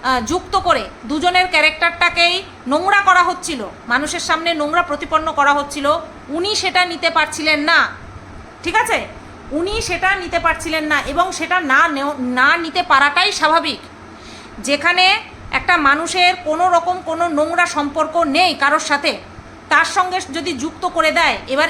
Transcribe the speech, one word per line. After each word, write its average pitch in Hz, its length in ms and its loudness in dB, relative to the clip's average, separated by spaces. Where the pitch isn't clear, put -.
আহ, 254 220 0
যুক্ত 359 340 -2
করে 330 240 0
দুজনের 359 420 0
ক্যারেক্টারটাকেই 339 960 0
নোংরা 370 340 2
করা 359 220 6
হচ্ছিল, 339 420 -4
মানুষের 285 320 -2
সামনে 339 340 -2
নোংরা 311 280 0
প্রতিপন্ন 311 520 -2
করা 285 200 4
হচ্ছিল, 294 460 0
উনি 359 260 -2
সেটা 359 300 0
নিতে 339 240 -4
পারছিলেন 302 500 0
না, 294 280 2
ঠিক 339 120 -4
আছে? 381 320 0
উনি 381 300 -2
সেটা 370 340 -2
নিতে 339 240 -4
পারছিলেন 320 440 -2
না 302 180 0
এবং 339 300 -2
সেটা 359 280 -2
না 294 280 4
নেও-, 285 320 -4
না 254 380 2
নিতে 339 260 -2
পারাটাই 294 480 4
স্বাভাবিক। 311 480 0
যেখানে 349 600 2
একটা 349 260 2
মানুষের 330 580 2
কোনো 320 240 2
রকম 359 360 2
কোনো 330 220 -2
নোংরা 330 380 0
সম্পর্ক 311 520 -2
নেই 330 380 2
কারোর 294 240 2
সাথে, 285 380 -2
তার 311 160 4
সঙ্গে 370 340 0
যদি 330 200 -4
যুক্ত 285 340 -6
করে 320 240 2
দেয়, 285 260 2
এবার 277 220 0